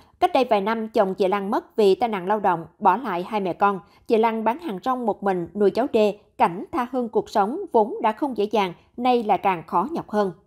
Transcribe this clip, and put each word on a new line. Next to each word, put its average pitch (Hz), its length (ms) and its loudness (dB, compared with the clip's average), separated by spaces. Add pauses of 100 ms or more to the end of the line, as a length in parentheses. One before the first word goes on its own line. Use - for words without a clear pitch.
(200)
cách 370 120 2
đây 262 120 2
vài 220 160 2
năm, 220 280 -4
chồng 190 260 0
chị 190 140 0
Lan 196 220 -2
mất 311 260 -6
vì 196 180 6
tai 233 140 0
nạn 185 180 -6
lao 208 140 0
động, 175 260 0 (120)
bỏ 185 180 4
lại 196 320 -4
hai 214 120 -2
mẹ 180 120 -2
con. 202 280 0 (260)
Chị 233 100 2
Lan 220 280 2
bán 233 140 -2
hàng 233 260 -8
rong 254 220 -4
một 196 160 -4
mình 185 320 -2
nuôi 202 160 2
cháu 226 220 0
D, - 40 2 (420)
cảnh 196 340 0
tha 254 200 -2
hương 247 160 -2
cuộc 220 220 -2
sống 226 300 0 (120)
vốn 233 300 2
đã 220 100 0
không 262 240 -6
dễ 202 80 -2
dàng, 202 280 -2 (240)
nay 247 260 2
lại 208 160 0
càng 180 280 -2
khó 190 240 0
nhọc 233 200 -8
hơn. 202 220 0 (140)